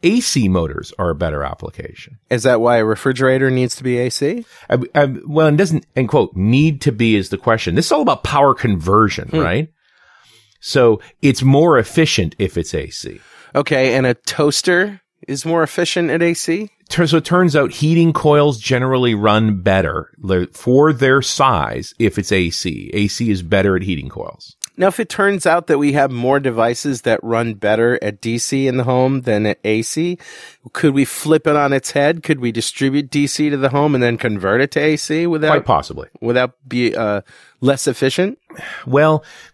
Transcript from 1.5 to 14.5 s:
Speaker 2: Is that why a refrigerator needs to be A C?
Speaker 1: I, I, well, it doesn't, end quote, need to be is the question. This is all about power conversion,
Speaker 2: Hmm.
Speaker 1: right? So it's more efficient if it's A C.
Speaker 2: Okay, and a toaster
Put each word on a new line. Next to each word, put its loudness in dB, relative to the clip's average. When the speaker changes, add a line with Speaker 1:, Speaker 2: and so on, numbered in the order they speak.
Speaker 2:
Is -2
that 4
why 4
a 4
refrigerator 2
needs 0
to -18
be -2
A -2
C? -4
Speaker 1:
I, 2
I, 4
well, 2
it 2
doesn't, 0
end -2
quote, 0
need 2
to 0
be 2
is -2
the -6
question. 0
This 0
is 0
all 2
about 0
power 2
conversion, 0
Speaker 2:
Hmm. -2
Speaker 1:
right? -2
So 4
it's 2
more 6
efficient 0
if -2
it's -6
A -4
C. -14
Speaker 2:
Okay, 0
and 2
a 2
toaster -2